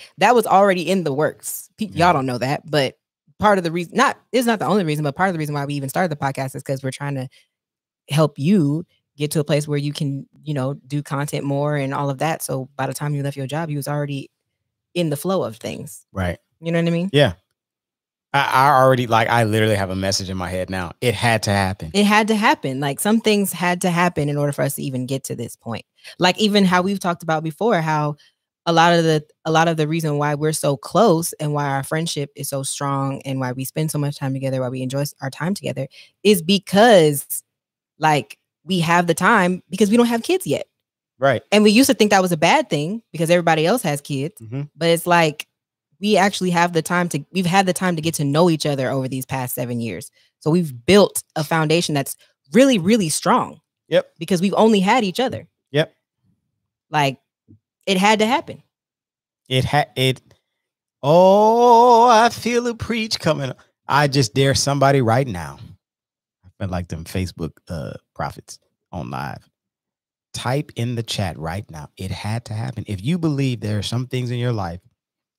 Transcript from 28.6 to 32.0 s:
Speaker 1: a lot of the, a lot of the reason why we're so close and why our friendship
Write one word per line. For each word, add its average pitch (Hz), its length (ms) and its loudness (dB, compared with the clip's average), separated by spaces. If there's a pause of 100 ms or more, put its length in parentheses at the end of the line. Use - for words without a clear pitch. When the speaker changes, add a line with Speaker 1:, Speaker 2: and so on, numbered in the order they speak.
Speaker 1:
a 170 80 0
lot 170 220 6
of 170 100 4
the, 156 200 2 (200)
a 160 80 -4
lot 160 160 4
of 165 80 0
the 156 120 0
reason 160 300 -2
why 147 160 0
we're 151 180 0
so 147 260 -2
close 170 560 2
and 147 180 -4
why 143 160 -2
our 135 140 -2
friendship 156 540 -6